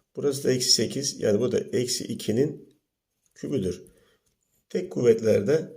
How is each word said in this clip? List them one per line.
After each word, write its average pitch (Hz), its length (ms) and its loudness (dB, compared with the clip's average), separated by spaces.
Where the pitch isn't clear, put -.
Burası 135 280 -4
da 131 80 2
eksi 127 200 2
sekiz, 120 480 0
yani 104 200 2
bu 120 120 0
da 110 60 0
eksi - 460 -2
ikinin - 760 -2
kübüdür. 98 480 -6
Tek - 240 -6
kuvvetlerde 113 840 2